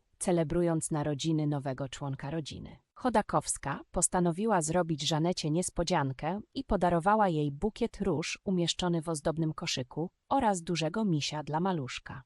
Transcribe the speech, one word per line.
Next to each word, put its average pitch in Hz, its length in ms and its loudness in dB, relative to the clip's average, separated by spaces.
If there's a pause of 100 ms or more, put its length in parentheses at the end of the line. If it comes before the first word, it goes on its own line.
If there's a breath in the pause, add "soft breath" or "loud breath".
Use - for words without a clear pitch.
(180 soft breath)
celebrując 170 720 2
narodziny 151 560 0
nowego 139 420 -2
członka 139 420 -6
rodziny. - 460 -8 (180)
Chodakowska - 840 0 (100)
postanowiła 180 720 2
zrobić 160 460 0
Żanecie 160 420 0
niespodziankę 160 880 0 (140)
i 269 100 -8
podarowała 185 640 4
jej 147 240 0
bukiet 208 480 -4
róż 175 440 -2
umieszczony 170 580 0
w 170 60 -8
ozdobnym 156 460 -2
koszyku 151 560 -6 (180)
oraz 214 340 2
dużego 170 420 0
misia 151 380 0
dla 147 180 -2
maluszka. 156 640 -4